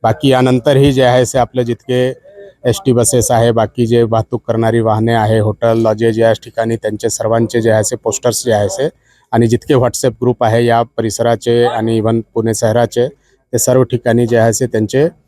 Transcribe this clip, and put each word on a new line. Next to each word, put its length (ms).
बाकी 260
यानंतरही 640
जे 100
आहे 200
असे 160
आपले 260
जितके 480
एसटी 280
बसेस 380
आहे, 220
बाकी 340
जे 160
वाहतूक 460
करणारी 320
वाहने 320
आहे, 280
हॉटेल, 380
लॉजेस 400
या 140
ठिकाणी 440
त्यांचे 340
सर्वांचे 500
जे 100
आहे 100
असे 160
पोस्टर्स 480
जे 80
आहे 140
असे 220
आणि 140
जितके 280
WhatsApp 360
ग्रुप 340
आहे 220
या 160
परिसराचे 840
आणि 360
even 200
पुणे 200
शहराचे, 540
ते 60
सर्व 240
ठिकाणी 440
जे 100
आहे 140
असे 160
त्यांचे 420